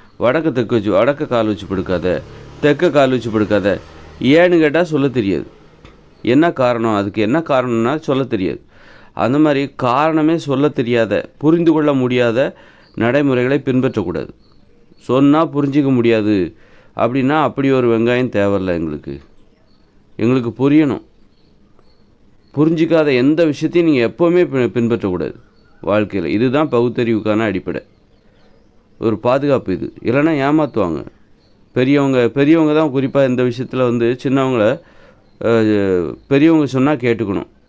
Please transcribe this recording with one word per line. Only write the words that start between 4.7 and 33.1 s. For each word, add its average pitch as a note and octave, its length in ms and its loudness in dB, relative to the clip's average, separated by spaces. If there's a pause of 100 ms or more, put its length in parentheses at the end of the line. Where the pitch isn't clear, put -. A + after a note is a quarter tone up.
சொல்ல D3 260 0
தெரியாது. G2 380 -2 (760)
என்ன C#3 300 2
காரணம், A#2 420 0
அதுக்கு G2+ 260 -2
என்ன A2+ 180 0
காரணம்னா B2 600 -2
சொல்ல C3+ 240 -2
தெரியாது. F#2+ 360 -4 (540)
அந்த A#2 260 -2
மாதிரி D3 220 2 (140)
காரணமே D#3 600 0
சொல்ல C#3 320 -2
தெரியாத, A#2 440 0 (240)
புரிந்து E3 340 2
கொள்ள D3+ 220 2
முடியாத B2 460 0 (560)
நடைமுறைகளை C3 640 0
பின்பற்றக்கூடாது. B2 720 -2 (720)
சொன்னா C#3+ 420 4
புரிஞ்சிக்க C#3 440 0
முடியாது A2+ 440 2 (640)
அப்படின்னா, C3 440 0
அப்படி C3+ 300 -2
ஒரு B2+ 180 2
வெங்காயம் A#2 440 0
தேவையில்ல G2+ 400 0
எங்களுக்கு. D2+ 400 -6 (1040)
எங்களுக்கு A#2 340 0
புரியணும். C#3+ 500 0 (1500)
புரிஞ்சிக்காத D#3+ 640 2
எந்த D3 300 2
விஷயத்தையும் D#3 440 0
நீங்க C3+ 160 2
எப்பவுமே F3 400 2
பி-, B2+ 280 -2
பின்பற்றக்கூடாது G#2+ 600 -2 (480)
வாழ்க்கையில. F#2+ 420 -2
இதுதான் B2+ 460 0
பகுத்தறிவுக்கான A2+ 760 -2
அடிப்படை. F#2 360 -4 (1200)
ஒரு A2 160 0
பாதுகாப்பு B2+ 560 0
இது. - 140 -6 (160)
இல்லைன்னா C#3+ 360 0
ஏமாத்துவாங்க. B2 600 -2 (760)
பெரியவங்க, C3+ 440 2 (100)
பெரியவங்க D3+ 440 2
தான் D#3 200 0
குறிப்பா C3+ 340 0